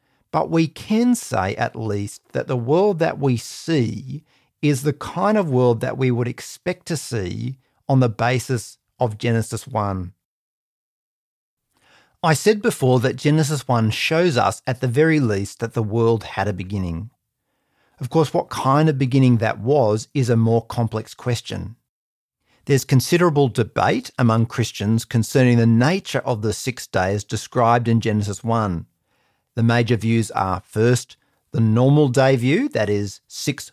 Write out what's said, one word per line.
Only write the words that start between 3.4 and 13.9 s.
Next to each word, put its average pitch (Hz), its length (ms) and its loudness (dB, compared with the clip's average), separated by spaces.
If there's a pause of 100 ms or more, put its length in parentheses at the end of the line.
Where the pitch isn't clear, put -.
is 143 200 0
the 147 100 -2
kind 202 460 -2
of 175 120 0
world 123 300 4
that 127 180 -6
we 131 140 0
would 120 160 -2
expect - 600 -10
to 160 100 -4
see 110 640 -8 (280)
on 131 140 4
the 123 80 2
basis 120 680 -4 (220)
of 110 180 -2
Genesis 113 480 -2
one. 98 460 -4 (2000)
I 160 120 4
said 208 280 2
before 131 380 2
that 127 160 0
Genesis 147 520 0
one 113 220 2
shows 160 460 0